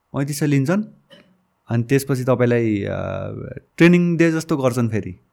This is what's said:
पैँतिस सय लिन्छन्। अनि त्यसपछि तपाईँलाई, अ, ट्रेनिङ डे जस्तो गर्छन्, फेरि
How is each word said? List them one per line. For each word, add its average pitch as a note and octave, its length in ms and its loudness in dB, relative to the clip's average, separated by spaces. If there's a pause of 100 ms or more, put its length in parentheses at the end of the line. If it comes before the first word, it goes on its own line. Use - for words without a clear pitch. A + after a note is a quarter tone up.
(140)
पैँतिस C#3+ 260 -4
सय D#3+ 60 0
लिन्छन्। D3 380 2 (880)
अनि A#2 140 0
त्यसपछि C3 400 -2
तपाईँलाई, A#2+ 600 2
अ, F#2+ 480 -6 (460)
ट्रेनिङ F3 400 4
डे E3 140 4
जस्तो D#3+ 260 -2
गर्छन्, B2 320 0
फेरि F#2+ 260 -6 (180)